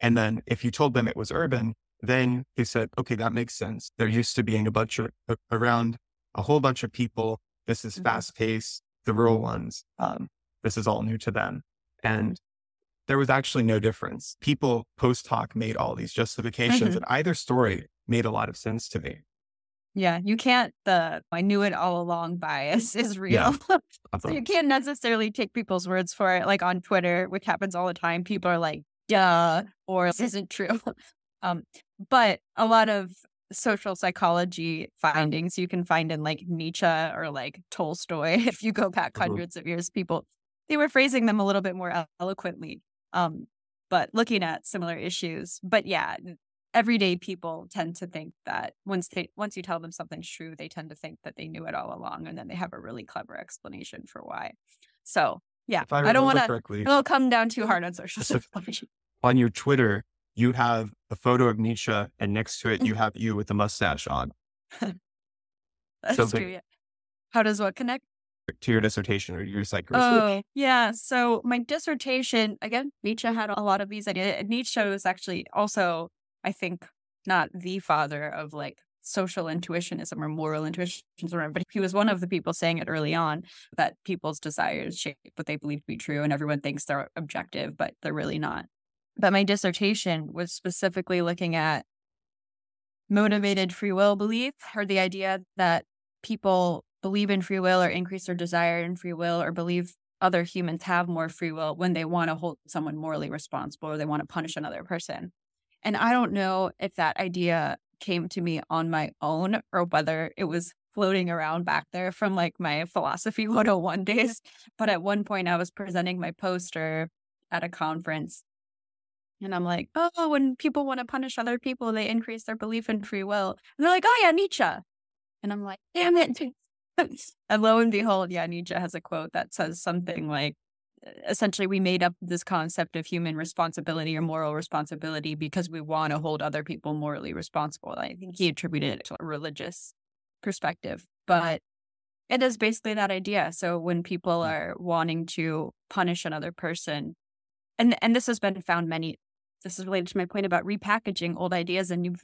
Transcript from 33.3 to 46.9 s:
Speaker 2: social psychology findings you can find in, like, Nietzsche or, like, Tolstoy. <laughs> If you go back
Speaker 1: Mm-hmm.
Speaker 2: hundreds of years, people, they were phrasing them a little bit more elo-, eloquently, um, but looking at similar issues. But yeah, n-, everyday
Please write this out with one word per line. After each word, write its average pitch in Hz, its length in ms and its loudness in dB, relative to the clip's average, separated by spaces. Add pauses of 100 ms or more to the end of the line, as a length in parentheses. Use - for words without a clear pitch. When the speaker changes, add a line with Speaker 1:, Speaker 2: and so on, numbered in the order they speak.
Speaker 2:
social 196 440 0
psychology 175 1000 0
findings 156 640 2
you 180 100 0
can 180 160 0
find 165 260 2
in, 156 120 -2
like, 156 260 -2
Nietzsche 165 380 0
or, 160 440 0
like, 139 300 -8 (100)
Tolstoy. 165 680 0
<laughs> 233 100 4
If - 140 -2
you 214 100 0
go 202 160 2
back - 260 -2
Speaker 1:
Mm-hmm. - 80 -2
Speaker 2:
hundreds 175 340 -2
of 160 100 -12
years, 170 240 -4
people, 170 340 -2 (460)
they 302 80 2
were 294 100 4
phrasing 262 380 4
them 214 140 4
a 196 40 2
little 196 160 2
bit 185 160 -2
more 180 140 -6
elo-, 165 160 -2 (120)
eloquently, 180 640 -6 (320)
um, 170 340 0 (440)
but 170 240 2
looking 226 280 2
at 165 240 -4
similar 170 300 -4
issues. 170 640 -6
But 196 220 2
yeah, 165 340 -2
n-, 170 200 -16 (340)
everyday 220 440 4